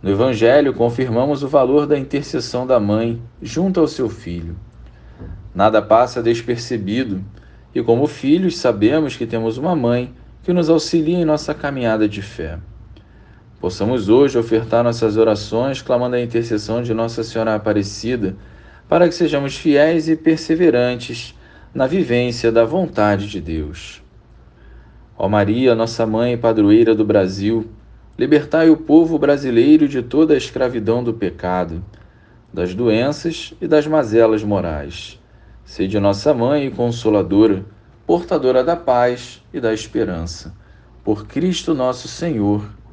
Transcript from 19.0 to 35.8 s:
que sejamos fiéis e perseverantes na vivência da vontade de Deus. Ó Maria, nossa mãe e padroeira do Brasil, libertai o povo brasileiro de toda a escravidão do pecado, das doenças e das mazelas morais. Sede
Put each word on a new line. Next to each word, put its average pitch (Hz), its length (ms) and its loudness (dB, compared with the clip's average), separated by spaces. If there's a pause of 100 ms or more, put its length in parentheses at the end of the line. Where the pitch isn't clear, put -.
que 170 80 -2
sejamos 143 400 -2
fiéis 156 540 2
e 160 80 2
perseverantes 147 1160 0 (400)
na 131 140 0
vivência 123 640 0
da 117 140 4
vontade 104 640 0
de 98 100 -8
Deus. 78 640 -10 (1120)
Ó 95 120 -2
Maria, 110 440 2
nossa 113 320 -2
mãe 113 280 0
e 117 40 -4
padroeira 113 560 4
do 110 120 2
Brasil, 101 600 0 (540)
libertai 151 500 2
o 156 60 8
povo 160 420 4
brasileiro 143 680 4
de 135 140 -4
toda 151 320 2
a 139 40 4
escravidão 123 640 -2
do 120 120 -4
pecado, 90 680 -6 (680)
das 90 240 -6
doenças 123 840 -2
e 180 60 -6
das 151 200 2
mazelas 113 560 2
morais. 82 720 -6 (460)
Sede 98 380 -4